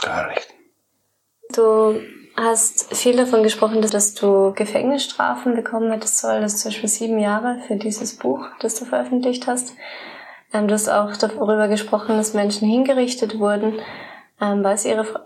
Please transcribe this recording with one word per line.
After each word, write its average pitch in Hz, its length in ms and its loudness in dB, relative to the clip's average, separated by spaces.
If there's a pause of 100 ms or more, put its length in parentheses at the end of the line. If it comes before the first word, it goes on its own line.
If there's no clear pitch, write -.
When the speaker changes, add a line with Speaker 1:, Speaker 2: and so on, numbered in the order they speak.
Speaker 1:
Gar - 280 -4
nicht. - 180 -6 (1080)
Speaker 2:
Du 220 420 4 (420)
hast - 580 0
viel 247 220 4
davon 247 260 4
gesprochen, 220 380 2
dass, 214 100 2
dass 208 220 0
du 196 400 4
Gefängnisstrafen 247 1000 0
bekommen 226 360 -2
hättest, - 280 -2
so 226 80 -4
alles 214 340 0
zum 220 100 -4
Beispiel 214 180 -6
sieben 226 300 0
Jahre 214 380 0 (100)
für 220 80 -2
dieses 208 420 -6
Buch, - 280 -2 (160)
das 226 140 -2
du 247 100 -8
veröffentlicht 247 600 -2
hast. 247 260 -4 (800)
Ähm, 208 140 0
du 208 60 2
hast 214 160 0
auch 208 280 2
darüber 214 500 0
gesprochen, 208 500 0
dass 214 160 -2
Menschen 208 360 0
hingerichtet 247 720 2
wurden, 208 400 0 (600)
ähm, 202 240 0
weil 196 140 2
sie - 120 -2
ihre 220 140 2
Fre-, - 220 -6